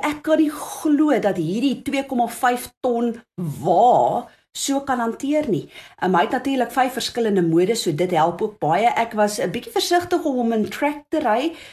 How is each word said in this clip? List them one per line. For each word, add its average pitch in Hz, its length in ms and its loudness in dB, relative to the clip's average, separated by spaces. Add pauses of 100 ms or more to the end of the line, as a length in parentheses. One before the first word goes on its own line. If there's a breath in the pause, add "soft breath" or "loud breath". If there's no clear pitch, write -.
Ek 302 200 -4
kan 311 160 2
nie 302 120 2
glo 294 720 0
dat 185 160 0
hierdie 208 460 -2
twee 269 220 -2
komma 240 220 0
vyf 247 540 -2
ton 233 360 0 (200)
wa 165 920 2 (260 soft breath)
so 277 280 -2
kan 269 180 -2
hanteer 269 500 -2
nie. 143 200 -2 (320 loud breath)
Ehm, 185 140 2
hy 226 80 4
het 226 100 -2
natuurlik 254 400 -2
vyf 262 200 0
verskillende 220 500 0
modes, 175 400 2
so 170 100 -2
dit 180 180 0
help 170 320 2
ook 214 160 -6
baie. 180 380 2
Ek 226 160 -2
was 208 260 0
'n 180 120 -2
bietjie 233 220 -8
versigtig 349 520 0
om 277 120 0
hom 233 160 0
in 214 160 0
track 294 420 -4
te 311 100 0
ry. 247 320 0 (200 loud breath)